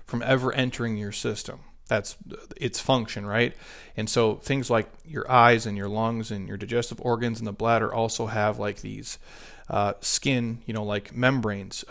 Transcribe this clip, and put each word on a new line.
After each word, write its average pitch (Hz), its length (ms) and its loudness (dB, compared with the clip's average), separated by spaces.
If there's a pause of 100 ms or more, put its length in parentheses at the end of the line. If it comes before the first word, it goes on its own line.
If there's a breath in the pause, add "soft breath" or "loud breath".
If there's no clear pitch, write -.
from 117 180 -4
ever 127 300 4
entering 120 440 -2
your 101 160 -6
system. - 480 -6 (280)
That's 107 280 -2 (400)
its - 220 -4
function, 110 480 0
right? 110 300 0 (400 loud breath)
And 113 120 -2
so 110 280 4
things 135 340 -2
like 113 180 2 (160)
your 156 240 -6
eyes 120 380 8
and 101 100 -4
your 101 120 -4
lungs 113 420 -2
and 98 160 -6
your 101 100 -6
digestive 113 440 -2
organs 117 400 0
and 110 80 -6
the 101 40 -4
bladder 110 400 2
also 113 340 0
have, 107 340 0
like, 104 200 -4
these, - 380 -10 (500 loud breath)
uh, 101 320 2
skin, 120 680 0
you 110 80 -6
know, 107 100 -4
like, 104 300 -4
membranes, 110 760 0